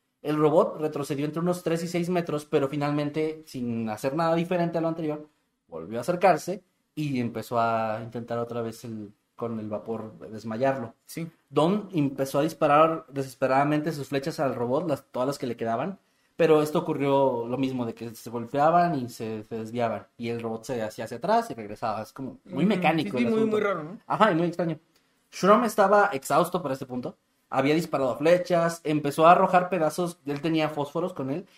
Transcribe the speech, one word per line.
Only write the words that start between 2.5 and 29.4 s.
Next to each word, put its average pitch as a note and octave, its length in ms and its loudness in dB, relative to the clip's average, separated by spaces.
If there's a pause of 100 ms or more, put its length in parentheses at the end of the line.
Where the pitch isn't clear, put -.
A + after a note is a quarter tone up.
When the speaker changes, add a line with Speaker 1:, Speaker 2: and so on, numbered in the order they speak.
Speaker 1:
finalmente, D3 760 -2
sin A#2 440 -4
hacer C3+ 260 -4
nada E3 200 2
diferente E3+ 420 -2
a E3 40 0
lo E3 60 0
anterior, D#3 400 -6 (400)
volvió E2 300 -10
a B2 40 -4
acercarse F3 640 2 (320)
y C#3 240 -2
empezó A#2 400 -2
a A2+ 420 0
intentar A#2 360 -8
otra A#2+ 240 -4
vez A2+ 240 -8
el, A2 260 -12 (240)
con A#2 240 -6
el G#2+ 80 -8
vapor A2 500 -8 (140)
desmayarlo. A2+ 640 -2 (120)
Speaker 2:
Sí. D#3+ 240 -10 (200)
Speaker 1:
Don E3+ 440 0
empezó C#3 460 0
a C#3+ 40 2
disparar D#3+ 680 4
desesperadamente C#3 800 0
sus C#3+ 160 -8
flechas C#3+ 320 -4
al C3+ 160 0
robot, B2+ 320 0
las, C#3 240 -2
todas B2+ 160 0
las C#3 100 -4
que C3+ 100 -6
le A#2 100 -6
quedaban, A#2+ 420 0 (360)
pero D#3 260 6
esto D3+ 180 0
ocurrió C#3 680 2
lo B2 100 -4
mismo, C3 280 -2
de A2+ 80 -6
que A2+ 220 -12
se - 140 -16
golpeaban D3+ 640 2
y B2 140 -4
se, A2 340 -8
se A#2 140 -10
desviaban, A2+ 500 -4 (100)
y A#2 120 -6
el A#2 120 -6
robot A2+ 240 -6
se B2 160 -4
hacía A2 240 -6
hacia A#2 120 -10
atrás A3+ 340 0
y - 20 -8
regresaba. G#2+ 480 -6
Es G#2+ 120 -12
como - 320 -12
muy F3 200 0
Speaker 2:
Mm, G3+ 40 4
Speaker 1:
mecánico F3+ 480 0
Speaker 2:
sí, A#3+ 60 2
sí, - 20 -
Speaker 1:
el A3+ 60 0
Speaker 2:
muy, A3 100 2
Speaker 1:
asunto. G#3+ 160 2
Speaker 2:
muy G3+ 80 0
raro, F3+ 180 -2
¿no? F3 240 -14
Speaker 1:
Ajá, G3 240 4
y E3+ 40 2
muy E3+ 120 0
extraño. E3 320 -4 (520)
Shrum G#3+ 340 6
estaba G3 480 4
exhausto E3 480 0
para C3+ 120 -2
este C3+ 120 -6
punto. B2+ 320 -8 (320)
Había C3+ 260 2
disparado D#3 420 0
flechas, E3+ 640 4
empezó D3+ 440 4
a F3 60 12
arrojar F3+ 360 4